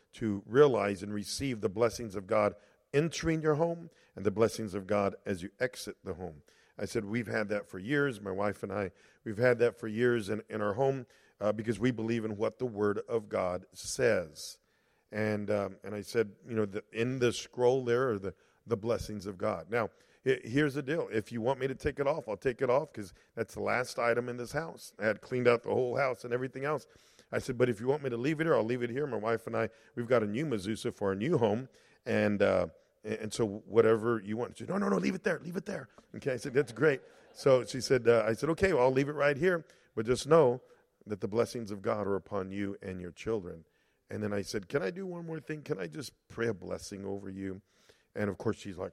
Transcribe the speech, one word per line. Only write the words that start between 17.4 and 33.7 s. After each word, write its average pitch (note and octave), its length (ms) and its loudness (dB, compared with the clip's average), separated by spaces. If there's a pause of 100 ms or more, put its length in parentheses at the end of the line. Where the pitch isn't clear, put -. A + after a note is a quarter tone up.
there B2 260 2
are G#2 80 0
the, F#2+ 160 -6 (320)
the A2+ 100 0
blessings G#2 500 -4
of G2 120 -10
God. F#2 320 -4
Now, A2 200 0 (340)
he-, C3 180 2
here's C3 320 2
the D3 80 -4
deal. C3+ 300 -2
If G#2+ 180 -2
you A#2+ 100 -6
want B2 200 0
me C3 80 -2
to C3+ 60 -4
take C#3 260 -4
it C#3 80 2
off, C#3 200 -2
I'll G#2 80 -4
take B2 260 -2
it B2 80 2
off C#3 220 2
'cause G2+ 200 -10 (240)
that's A2+ 180 -4
the G#2 80 -6
last A2 360 -2
item A#2+ 300 2
in B2 80 -8
this A#2+ 160 -10
house. - 460 -8
I G2+ 80 -2
had G#2 140 0
cleaned B2 260 0
out A#2+ 160 6
the - 80 -4
whole B2 260 0
house C3 280 -2
and B2 80 -6
everything C3 320 -6
else. D3 220 -2 (440)
I A2+ 80 -2
said, B2 180 -4
"But B2 120 4
if G#2+ 120 -2
you A#2+ 60 -4
want C#3+ 160 0
me C3+ 80 -4
to A#2 60 -4
leave C#3+ 240 -2
it E3 40 0
here, D#3+ 120 4
I'll A2 80 4
leave A#2+ 180 -2
it A#2+ 80 -2
here." C#3 160 -4
My A#2+ 100 -4
wife A2 300 -2
and A2+ 100 -4
I, A2+ 140 0 (240)
we've A#2+ 140 -4
got A#2 160 6
a - 20 -2
new A2+ 200 -2
mezuzah A2 460 -2
for G2 200 0
a F#2+ 40 0
new C#3 220 2
home, A#2 300 2 (360)
and, G#2+ 380 2
uh, F#2 240 4 (380)
and, G#2+ 100 -4
and A2 180 -8
so G#2+ 340 -2
whatever A2 580 4